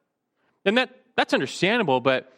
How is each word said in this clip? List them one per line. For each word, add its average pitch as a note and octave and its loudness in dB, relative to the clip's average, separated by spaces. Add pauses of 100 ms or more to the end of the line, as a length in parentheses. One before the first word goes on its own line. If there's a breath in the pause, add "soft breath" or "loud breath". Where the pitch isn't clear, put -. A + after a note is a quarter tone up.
(680)
And G#3 2
that, B3+ -2 (260)
that's C#4 0
understandable, F3 0
but, C3 -2